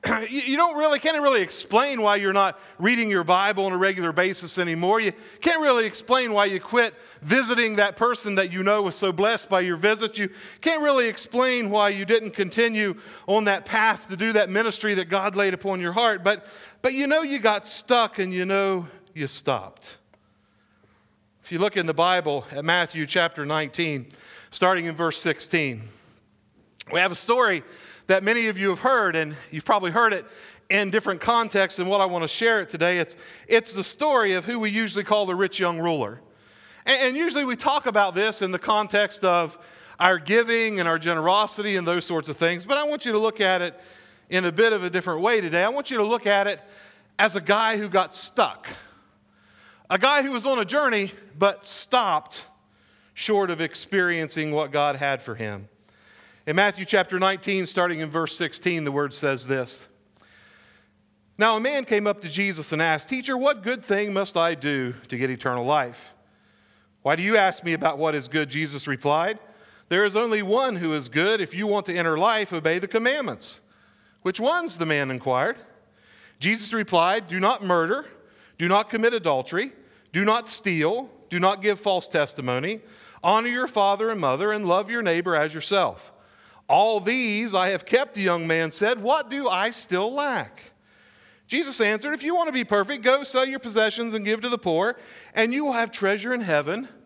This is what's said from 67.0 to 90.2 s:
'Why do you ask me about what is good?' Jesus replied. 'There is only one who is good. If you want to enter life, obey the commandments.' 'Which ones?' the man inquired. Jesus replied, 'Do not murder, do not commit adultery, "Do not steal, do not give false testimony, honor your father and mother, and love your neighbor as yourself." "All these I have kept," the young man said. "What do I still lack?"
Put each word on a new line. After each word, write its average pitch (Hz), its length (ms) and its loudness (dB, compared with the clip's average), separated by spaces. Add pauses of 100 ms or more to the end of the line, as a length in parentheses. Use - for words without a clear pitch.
'Why 147 140 2
do 170 60 -4
you 214 140 2
ask 190 260 4
me 170 120 -2
about 151 240 0
what 156 160 0
is 127 140 -6
good?' 151 200 -2
Jesus 143 380 -6
replied. 151 520 0 (520)
'There 190 160 4
is 196 100 0
only 220 240 0
one 220 360 0
who 160 180 -2
is 139 140 -6
good. 196 340 0
If 156 120 -8
you 196 120 -4
want 208 180 0
to 180 100 -6
enter 165 220 0
life, 214 340 2
obey 160 280 0
the 190 100 -6
commandments.' 233 720 -2 (640)
'Which 185 180 -4
ones?' 285 380 -2
the 170 80 -2
man 143 240 0
inquired. 131 480 -2 (840)
Jesus 214 320 -2
replied, 185 560 0
'Do 180 120 -4
not 208 220 2
murder, 185 440 0 (500)
do 170 120 -2
not 208 200 2
commit 233 240 0
adultery, 170 600 -2 (400)
"Do 190 120 0
not 220 240 2
steal, 190 600 -2 (200)
do 175 80 -4
not 190 240 2
give 202 180 0
false 190 280 -2
testimony, 147 720 -2 (420)
honor 220 260 2
your 254 200 -2
father 208 420 0
and 214 100 -4
mother, 151 320 0
and 214 140 -4
love 190 240 2
your 240 120 -4
neighbor 175 320 0
as 151 200 0
yourself." 160 580 -2 (560)
"All 202 320 4
these 220 540 -2
I 196 140 2
have 190 180 -4
kept," 262 280 2
the 202 80 -4
young 175 240 0
man 165 240 0
said. 214 320 0
"What 262 280 0
do 277 180 -4
I 190 220 0
still 202 420 -4
lack?" 262 600 -6 (720)